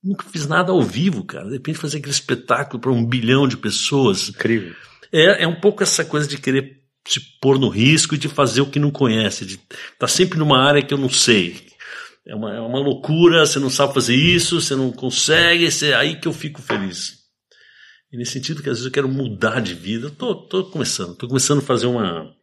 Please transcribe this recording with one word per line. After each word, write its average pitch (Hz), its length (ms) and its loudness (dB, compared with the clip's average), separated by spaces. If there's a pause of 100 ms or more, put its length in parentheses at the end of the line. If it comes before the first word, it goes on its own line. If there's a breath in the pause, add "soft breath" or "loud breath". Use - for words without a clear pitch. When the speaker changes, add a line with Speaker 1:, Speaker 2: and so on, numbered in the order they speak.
Speaker 1:
Nunca 190 240 -4
fiz 147 200 -8
nada 175 240 0
ao 175 100 4
vivo, 113 420 0
cara. - 220 -12
De 113 80 -8
repente 156 240 -8
fazer 151 220 -6
aquele 143 120 -10
espetáculo 120 680 -2
pra 131 100 0
um 117 140 2
bilhão 127 420 2
de 127 100 0
pessoas. 107 720 0
Speaker 2:
Incrível. 101 440 -2 (400 loud breath)
Speaker 1:
É, 170 300 6
é 165 40 2
um 165 120 -4
pouco 202 240 2
essa 170 200 0
coisa 147 240 -2
de 143 120 -8
querer 135 380 -2 (300)
se - 120 -2 (200)
pôr 135 200 4
no 120 100 2
risco 135 460 4
e - 20 -4
de 147 100 -6
fazer 131 340 0
o 139 80 0
que 147 100 -2
não 147 100 2
conhece, 110 560 0
de 95 140 -14 (400 loud breath)
tá 123 80 -2
sempre 180 320 0
numa 143 280 6
área 147 140 6
que 139 120 -4
eu 143 40 0
não 135 120 0
sei. 95 580 0 (580 loud breath)
É - 100 -14
uma, 104 180 -8
é 113 60 -10
uma 120 200 -4
loucura, 160 680 4
você 143 140 -2
não 135 100 0
sabe 139 240 0
fazer 120 220 2
isso, 170 440 2
você - 160 -2
não 131 160 -2
consegue, 170 800 2
você, 147 220 0
aí 147 260 0
que - 80 -6
eu 147 60 -2
fico - 280 -12
feliz. 98 580 -6 (920 soft breath)
E 123 60 -12
nesse 120 160 -8
sentido 147 280 -8
que 135 80 -4
às 123 80 -2
vezes 123 80 -8
eu 131 60 -6
quero 139 160 -2
mudar 117 540 -2
de 92 120 -4
vida, 107 340 -8
eu 151 40 -12
tô, 240 240 -6
tô 95 300 -6
começando, 95 500 -6
tô - 120 -10
começando 135 320 2
a - 20 0
fazer 123 260 0
uma 92 420 -4 (140)